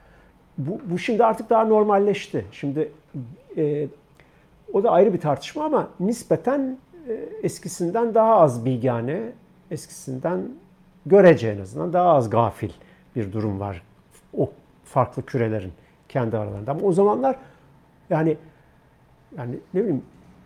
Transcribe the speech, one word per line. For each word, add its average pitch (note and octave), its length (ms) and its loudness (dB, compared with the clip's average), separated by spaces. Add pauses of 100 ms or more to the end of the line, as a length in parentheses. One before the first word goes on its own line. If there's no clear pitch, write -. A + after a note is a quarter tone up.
(580)
Bu, D#3 260 -8
bu F3+ 140 -4
şimdi A3+ 260 0
artık A3 260 0
daha A3+ 140 4
normalleşti. G#3 880 2
Şimdi, D3 400 -6 (640)
e, D3 320 -2 (840)
o G3 100 0
da A3 80 2
ayrı F#3 220 6
bir F3 80 -2
tartışma D3+ 440 -4
ama B3 240 -2 (120)
nispeten, C4 760 -2 (300)
e, A3+ 40 -6 (300)
eskisinden G3 720 -4
daha A3 220 4
az C3 280 4
bilgane, B2+ 680 -2 (380)
eskisinden C#3 800 -8 (580)
görece D#3+ 420 8
en G2+ 120 -4
azından C#3+ 320 -8
daha F3+ 160 4
az C3 220 4
gafil A2 400 0 (460)
bir G2+ 160 -6
durum G#2 280 -4
var G2 220 -8 (540)
o F3+ 140 -2 (340)
farklı - 420 -4
kürelerin A2 460 -4 (360)
kendi A2+ 300 -4
aralarında. G#2 320 -8
Ama D3+ 100 -6
o F#3+ 120 0
zamanlar G#3+ 440 2 (720)
yani, D#3+ 260 0 (1000)
yani B2 200 -8 (160)
ne F#3 60 0
bileyim D#3+ 220 -2 (440)